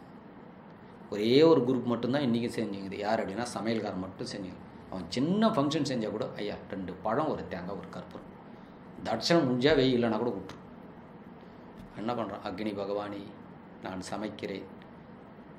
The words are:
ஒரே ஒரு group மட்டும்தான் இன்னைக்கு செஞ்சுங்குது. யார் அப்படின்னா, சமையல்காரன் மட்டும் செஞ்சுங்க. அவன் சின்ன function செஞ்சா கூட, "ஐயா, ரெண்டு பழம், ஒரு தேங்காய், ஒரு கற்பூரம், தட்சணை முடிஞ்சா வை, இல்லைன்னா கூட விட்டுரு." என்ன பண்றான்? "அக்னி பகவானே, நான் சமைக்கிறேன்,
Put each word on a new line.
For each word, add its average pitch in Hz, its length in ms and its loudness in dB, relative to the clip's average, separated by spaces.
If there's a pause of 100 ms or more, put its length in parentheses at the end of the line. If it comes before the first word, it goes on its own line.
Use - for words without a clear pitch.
(1080)
ஒரே 110 320 6
ஒரு 160 200 10
group 123 220 4
மட்டும்தான் 120 380 2
இன்னைக்கு 117 400 2
செஞ்சுங்குது. 98 360 -4
யார் 104 220 2
அப்படின்னா, 101 260 -2 (120)
சமையல்காரன் 104 420 0
மட்டும் 92 280 -6
செஞ்சுங்க. 95 340 -8 (300)
அவன் 92 160 -6
சின்ன 185 400 4
function 143 420 4
செஞ்சா 113 200 0
கூட, 110 260 -2
"ஐயா, 104 200 -4 (140)
ரெண்டு 92 240 -6
பழம், 123 360 2
ஒரு 85 180 -2
தேங்காய், 90 300 -6
ஒரு 87 120 -10
கற்பூரம், - 420 -12 (720)
தட்சணை 127 460 4
முடிஞ்சா 127 260 6
வை, 131 200 8
இல்லைன்னா 117 220 4
கூட 120 120 2
விட்டுரு." 98 320 -6 (1400)
என்ன 113 160 -2
பண்றான்? 101 300 -4
"அக்னி 101 320 -2
பகவானே, 101 460 -2 (600)
நான் 92 180 -4 (120)
சமைக்கிறேன், 104 500 -4 (960)